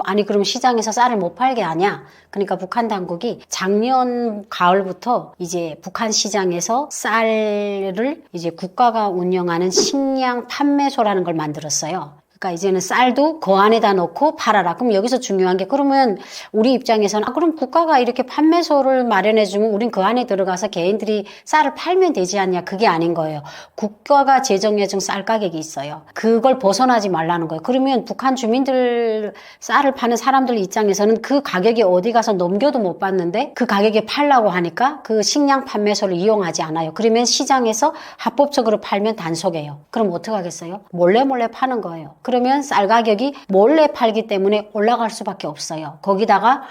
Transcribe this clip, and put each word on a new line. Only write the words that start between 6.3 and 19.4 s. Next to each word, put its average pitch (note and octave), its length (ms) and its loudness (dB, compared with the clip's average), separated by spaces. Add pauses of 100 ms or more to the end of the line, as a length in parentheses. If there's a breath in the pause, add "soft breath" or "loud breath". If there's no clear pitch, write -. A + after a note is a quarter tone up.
쌀을 G#3+ 1300 -2 (100)
이제 E3+ 160 -6
국가가 G#3+ 600 0
운영하는 F3+ 640 0
식량 B3+ 760 -2
판매소라는 C4+ 760 0
걸 E3+ 100 -4
만들었어요. D3+ 840 -6 (220)
그러니까 F3 140 -4
이제는 F#3 240 0
쌀도 B3+ 600 2
그 F#3 140 0
안에다 G#3 400 4
넣고 F#3+ 420 0
팔아라. F#3 400 0
그럼 A#3+ 180 0
여기서 A#3+ 260 0
중요한 F#3 380 0
게 F#3+ 100 -2
그러면 C4+ 500 2 (340 loud breath)
우리 A3 220 4
입장에서는 G#3+ 540 0
"아, B3 60 -6
그럼 D#4+ 220 0
국가가 D#4 440 2
이렇게 B3 240 0
판매소를 D4 800 2
마련해주면 G#3+ 640 2